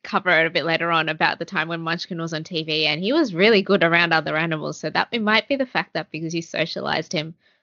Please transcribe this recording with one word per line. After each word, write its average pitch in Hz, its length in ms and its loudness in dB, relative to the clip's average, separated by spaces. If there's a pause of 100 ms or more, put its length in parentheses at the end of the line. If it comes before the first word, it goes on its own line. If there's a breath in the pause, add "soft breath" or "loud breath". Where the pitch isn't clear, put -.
cover 185 260 0
it 160 160 6
a 165 40 -2
bit 160 140 -2
later 165 280 0
on 160 160 2
about 156 320 0
the 165 60 -4
time 160 200 -2
when 170 140 -4
Munchkin 165 400 -4
was 165 120 -6
on 160 120 -6
T 160 180 -6
V, 156 240 -2
and 151 160 0
he 202 100 0
was 285 220 0
really 202 260 6
good 196 220 2
around 170 300 4
other 156 240 0
animals. 156 420 -2
So 160 120 -6
that, - 200 0
it 233 120 -2
might 214 260 2
be 277 80 0
the 262 100 -2
fact - 280 -4
that 156 180 -6
because 160 200 -6
you 165 100 -4
socialized 156 680 -4
him 160 220 -4 (280)